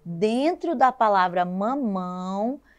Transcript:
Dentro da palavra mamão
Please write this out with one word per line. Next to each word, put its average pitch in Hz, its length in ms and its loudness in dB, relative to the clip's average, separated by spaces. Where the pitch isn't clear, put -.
Dentro 254 720 0
da 254 160 4
palavra 185 540 2
mamão 196 1120 -4